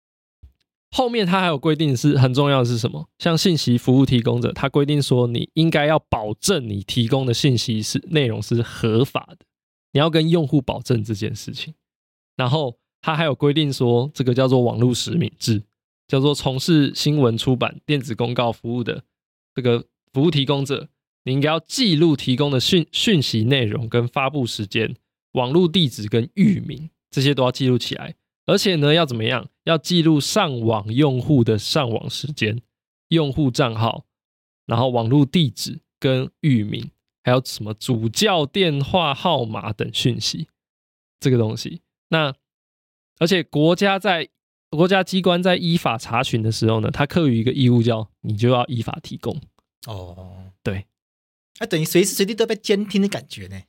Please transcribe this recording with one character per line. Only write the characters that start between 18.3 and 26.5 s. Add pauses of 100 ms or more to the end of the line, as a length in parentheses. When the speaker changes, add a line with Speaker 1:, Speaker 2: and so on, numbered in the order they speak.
Speaker 1:
告
服
务
的 (500)
这
个 (280)
服
务
提
供
者， (360)
你
应
该
要
记
录
提
供
的
讯-，
讯
息
内
容
跟
发
布
时
间、 (380)
网
络
地
址
跟
域